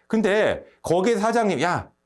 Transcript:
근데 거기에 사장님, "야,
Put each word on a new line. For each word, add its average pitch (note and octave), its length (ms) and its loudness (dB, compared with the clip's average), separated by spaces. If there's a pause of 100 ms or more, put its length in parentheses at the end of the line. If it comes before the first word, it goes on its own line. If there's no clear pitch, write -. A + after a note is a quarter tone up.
근데 G#3 580 0 (180)
거기에 F#3 340 2
사장님, G#3 440 0
"야, D#3 300 -2 (160)